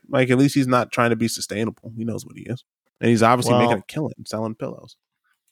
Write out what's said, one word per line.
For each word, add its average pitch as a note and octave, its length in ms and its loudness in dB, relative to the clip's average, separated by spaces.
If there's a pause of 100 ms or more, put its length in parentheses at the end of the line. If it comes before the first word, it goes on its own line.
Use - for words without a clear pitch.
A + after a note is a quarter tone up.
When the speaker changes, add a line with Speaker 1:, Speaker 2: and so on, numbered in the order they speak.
Speaker 1:
Like, C3 220 0
at B2+ 80 4
least C#3 160 4
he's C3+ 140 2
not B2 240 0
trying A#2 180 0
to A#2 60 0
be A#2 100 -2
sustainable. A2 720 -6
He A2+ 80 -8
knows G#2 200 -6
what - 120 -20
he G2+ 80 -16
is. B2+ 200 -10 (360)
And A2+ 100 2
he's A2+ 140 4
obviously A#2+ 300 4
Speaker 2:
Well, B2 80 4
Speaker 1:
making A#2+ 160 2
a - 40 -10
killing D3+ 320 -8 (100)
selling A2 300 -8
pillows. B2+ 420 -14 (560)